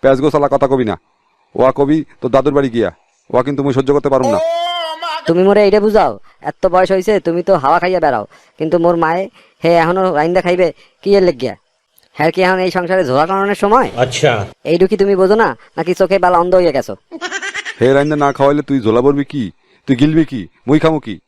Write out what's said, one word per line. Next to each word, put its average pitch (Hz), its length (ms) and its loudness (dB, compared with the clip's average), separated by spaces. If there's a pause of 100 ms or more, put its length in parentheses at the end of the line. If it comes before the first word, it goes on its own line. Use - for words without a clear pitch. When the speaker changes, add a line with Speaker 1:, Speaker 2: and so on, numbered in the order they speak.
Speaker 1:
প্যাঁচ 135 200 4
গোছালা 143 320 0
কথা 139 180 2
কবি 131 180 4
না। 85 60 -4 (580)
ওয়া 131 240 2
কবি 143 200 2 (220)
তোর 127 140 -4
দাদুর 135 220 2
বাড়ি 139 180 0
গিয়া, 107 160 0 (400)
ওয়া 123 160 2
কিন্তু 143 180 -4
মুই 139 120 0
সহ্য 135 200 0
করতে 143 180 0
পারুম 131 200 0
না। - 60 0 (880)
Speaker 2:
তুমি 175 200 2
মোরে 208 180 4
এইটা 202 200 2
বুঝাও, 202 260 2 (380)
এত - 120 -12 (120)
বয়স 185 200 2
হইছে, 190 200 -2 (120)
তুমি 170 220 -2
তো 190 40 4 (100)
হাওয়া 151 200 2
খাইয়া 180 220 -2
বেড়াও, 117 200 0 (340)
কিন্তু 160 260 -2
মোর 175 180 2
মায়ে 170 200 -2 (400)
হে 165 80 2 (120)
এখনো 175 180 0 (180)
রাইন্দা 170 280 0
খাইবে 180 220 0 (340)
কি 196 140 -2
এর 190 120 4
লেগিয়া? 123 260 -4 (600)
হ্যাঁ, 156 180 2
কি 185 120 -2
এখন 185 200 2
এই 180 100 -2
সংসারে 185 320 0
ঝোলা 135 200 2
টানানোর 196 360 -2
সময়? 220 240 2 (160)
Speaker 3:
আচ্ছা। 123 280 0 (380)
Speaker 2:
এইটু 175 200 2
কি 214 120 -2
তুমি 196 180 2
বোঝো 190 220 4
না, 190 60 2 (280)
নাকি 165 240 -4
চোখে 190 240 2
বালা 180 180 2
অন্ধ 180 160 0
হইয়া 175 180 2
গেছো? 110 180 -6 (840)
Speaker 1:
হে 117 80 2 (100)
রাইন্দা 151 280 0
না 143 120 2
খাওয়াইলে 143 320 2
তুই 139 160 0
ঝোলা 113 200 2
ভরবি 143 280 0
কি? 143 100 -6 (440)
তুই 135 140 0
গিলবি 156 300 2
কি? 123 100 -6 (260)
মুই 147 160 2
খামু 160 240 0
কি? 104 80 -10 (140)